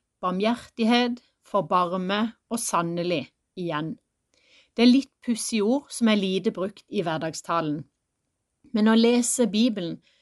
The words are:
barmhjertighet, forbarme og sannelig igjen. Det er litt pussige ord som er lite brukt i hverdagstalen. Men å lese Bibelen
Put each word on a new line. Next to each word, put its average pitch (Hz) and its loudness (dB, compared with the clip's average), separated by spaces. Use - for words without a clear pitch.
barmhjertighet, 233 0
forbarme 185 0
og 240 -4
sannelig 170 -2
igjen. 160 -6
Det 233 4
er 247 8
litt 269 0
pussige 220 -2
ord 269 -2
som 220 0
er 208 2
lite 190 -2
brukt 190 -10
i 202 -4
hverdagstalen. 160 -4
Men 214 4
å 226 6
lese 240 2
Bibelen 202 0